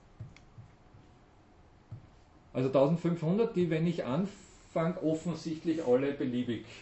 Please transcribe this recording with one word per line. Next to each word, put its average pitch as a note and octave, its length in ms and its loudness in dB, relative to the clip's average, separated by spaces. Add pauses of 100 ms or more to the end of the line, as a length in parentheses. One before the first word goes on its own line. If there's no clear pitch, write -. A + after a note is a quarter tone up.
(2500)
Also C3 180 0
tausendfünfhundert, E3+ 840 2
die, F3 160 2
wenn D#3+ 160 0
ich E3+ 180 -2
anfange, E3 1000 -4
offensichtlich D#3+ 840 -2
alle C3+ 260 4
beliebig, B2 520 -4 (180)